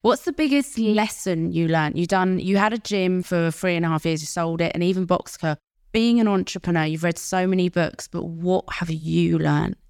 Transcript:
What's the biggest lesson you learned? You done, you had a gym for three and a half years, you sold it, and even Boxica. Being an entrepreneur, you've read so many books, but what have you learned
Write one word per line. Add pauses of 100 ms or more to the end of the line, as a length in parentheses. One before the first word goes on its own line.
What's
the
biggest
lesson
you
learned?
You
done,
you
had
a
gym
for
three
and
a
half
years,
you
sold
it,
and
even
Boxica. (340)
Being
an
entrepreneur,
you've
read
so
many
books,
but
what
have
you
learned (140)